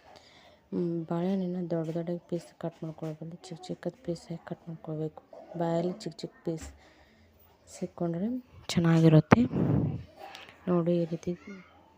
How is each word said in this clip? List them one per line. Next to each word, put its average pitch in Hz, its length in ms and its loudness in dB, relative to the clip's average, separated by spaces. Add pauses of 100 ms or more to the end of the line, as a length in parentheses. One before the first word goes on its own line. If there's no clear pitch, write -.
(760)
ಮ್, 170 300 -2
ಬಾಳೆಹಣ್ಣನ್ನ 180 680 -2
ದೊಡ್ಡ 165 200 -2
ದೊಡ್ಡ 165 200 -4 (180)
ಪೀಸ್ - 300 -8
ಕಟ್ - 240 -10
ಮಾಡ್ಕೊಳ್ಬಾರ್ದು, 160 540 -10
ಚಿಕ್ಕ - 280 -16
ಚಿಕ್ಕದು - 400 -8
ಪೀಸಾಗಿ 170 420 -8
ಕಟ್ - 220 -12
ಮಾಡ್ಕೊಳ್ಬೇಕು. 156 540 -8 (360)
ಬಾಯಲ್ಲಿ 170 340 0
ಚಿಕ್ಕ - 260 -10
ಚಿಕ್ಕ - 260 -12
ಪೀಸ್ 160 300 -6 (1040)
ಸಿಕ್ಕೊಂಡ್ರೆ 180 600 -4 (300)
ಚೆನ್ನಾಗಿರುತ್ತೆ. 165 760 8 (1300)
ನೋಡಿ, 175 240 4 (100)
ಈ - 80 0
ರೀತಿ 175 220 -4 (640)